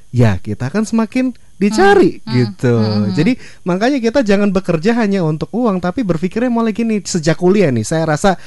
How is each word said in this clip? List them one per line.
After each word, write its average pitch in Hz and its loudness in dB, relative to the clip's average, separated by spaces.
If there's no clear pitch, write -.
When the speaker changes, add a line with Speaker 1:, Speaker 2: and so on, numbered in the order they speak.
Speaker 1:
ya 120 4
kita 123 -6
akan 208 -2
semakin 226 -2
dicari 339 4
Speaker 2:
Hmm. - -8
Speaker 1:
gitu. 120 0
Speaker 2:
Hmm. 107 2
Hmm. 101 0
Speaker 1:
Jadi 160 2
makanya 214 0
kita 226 0
jangan 202 2
bekerja 180 0
hanya 202 0
untuk 156 -2
uang, 208 -2
tapi 180 -4
berpikirnya 185 -2
mulai 233 0
gini, 220 -2
sejak 160 -2
kuliah 180 2
nih. 117 0
Saya 160 -2
rasa 160 0